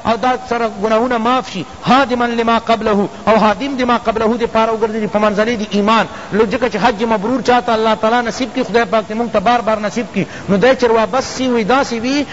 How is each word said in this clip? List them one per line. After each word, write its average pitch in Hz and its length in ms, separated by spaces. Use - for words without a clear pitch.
او 226 100
دا 247 140
سره 233 220
گناهونه 226 360
معاف 240 340
شي. 175 120
هادما 247 400
لما 233 320
قبله، 220 500
او 220 80
هادم 214 400
د 254 60
ما 240 160
قبله 226 380
د 226 100
پاره 226 260
وګرځي 214 420
په 208 40
منزلې 214 440
د 214 80
ایمان. 208 360
لو 214 140
ځکه 233 260
چې - 40
حج 208 280
مبرور 226 380
چاته 240 300
الله 220 220
تعالی 233 340
نصیب 247 260
کړي، 254 140
خدای 226 160
پاک 214 240
دې 214 40
مونږ 220 200
ته 214 80
بار 233 200
بار 220 180
نصیب 214 360
کړي. 196 100
نو 196 80
دی 240 240
چې 254 100
واپس 226 340
سي - 240
وي، 233 160
داسې 247 280
وي 254 400